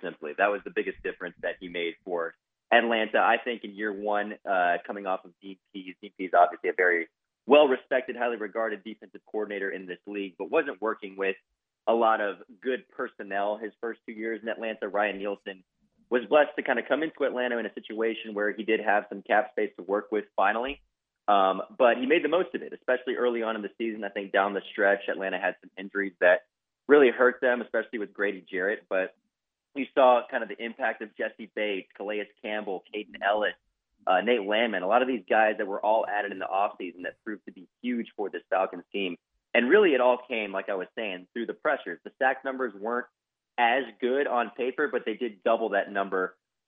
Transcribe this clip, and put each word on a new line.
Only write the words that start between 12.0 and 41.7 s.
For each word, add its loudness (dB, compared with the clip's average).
of -4
good -4
personnel -4
his -8
first -8
two -12
years -6
in -8
Atlanta. -6
Ryan 0
Nielsen -8
was 2
blessed 4
to -6
kinda 0
come 0
into -4
Atlanta -2
in -4
a -10
situation -4
where -2
he -8
did 0
have 2
some -10
cap 2
space -4
to -14
work -4
with -2
finally. 0
Um, 4
but 6
he -2
made 2
the 2
most 0
of -6
it, -14
especially -4
early 0
on -2
in -8
the -8
season. -6
I -6
think -10
down 2
the -4
stretch, 2
Atlanta -4
had -2
some -20
injuries -6
that 6
really 10
hurt 2
them, 2
especially -6
with -8
Grady -2
Jarrett. -2
But -2
you -6
saw 6
kind -4
of -10
the -12
impact -4
of -14
Jessie -8
Bates, -4
Calais -6
Campbell, -6
Caden -10
Ellis, 2
uh, 4
Nate 2
Landman, 0
a -2
lot 4
of 0
these -2
guys 4
that -4
were -6
all 2
added -4
in -10
the -6
offseason -4
that -8
proved -12
to -20
be -20
huge -4
for -4
this -10
Falcons 0
team. -4
And 4
really 6
it 4
all 4
came, -6
like -6
I -4
was -6
saying, -8
through -6
the -6
pressures. -4